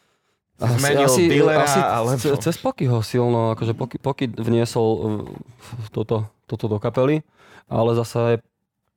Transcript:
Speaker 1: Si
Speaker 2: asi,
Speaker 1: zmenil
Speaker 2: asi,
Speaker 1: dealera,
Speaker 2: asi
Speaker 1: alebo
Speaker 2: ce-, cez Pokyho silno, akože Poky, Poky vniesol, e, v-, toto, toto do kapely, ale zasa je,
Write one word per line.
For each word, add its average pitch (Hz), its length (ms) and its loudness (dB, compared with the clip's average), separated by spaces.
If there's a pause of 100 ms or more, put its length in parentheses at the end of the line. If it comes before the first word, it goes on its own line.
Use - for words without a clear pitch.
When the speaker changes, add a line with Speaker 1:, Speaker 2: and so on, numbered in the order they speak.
(540)
Speaker 1:
Si - 120 -8
Speaker 2:
asi, 123 120 2
Speaker 1:
zmenil 139 280 2
Speaker 2:
asi, - 200 4
Speaker 1:
dealera, 147 380 4
Speaker 2:
asi 139 140 2
Speaker 1:
alebo 117 400 2
Speaker 2:
ce-, 143 240 0
cez 165 160 -2
Pokyho 127 420 -2
silno, 120 400 0 (100)
akože 113 220 -2
Poky, 117 260 -6
Poky - 320 -4
vniesol, 117 600 0
e, 110 100 0 (300)
v-, - 600 -16
toto, 113 260 -4 (280)
toto - 220 -10
do 104 100 -2
kapely, 131 480 0 (400)
ale 117 300 0
zasa 117 260 -2 (100)
je, 117 80 2 (580)